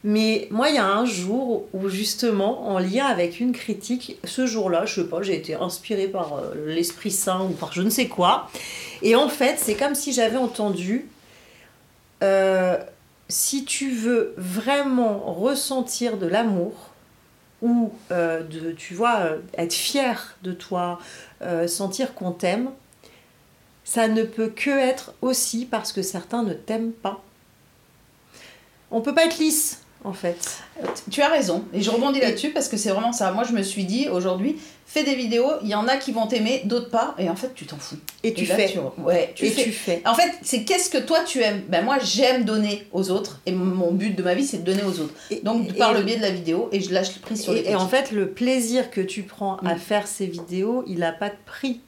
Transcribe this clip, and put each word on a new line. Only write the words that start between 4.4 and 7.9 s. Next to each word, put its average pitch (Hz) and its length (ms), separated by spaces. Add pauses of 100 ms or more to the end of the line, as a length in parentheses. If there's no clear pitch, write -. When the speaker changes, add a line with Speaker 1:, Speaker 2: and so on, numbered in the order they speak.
Speaker 1:
jour-là, 185 400
je 151 160
sais 165 60
pas, 170 160
j'ai 190 120
été 156 200
inspirée 196 540
par, 170 280
euh, - 160 (140)
l'Esprit 165 440
Saint 190 340
ou 190 60
par 151 200
je 175 100
ne 202 80
sais 247 180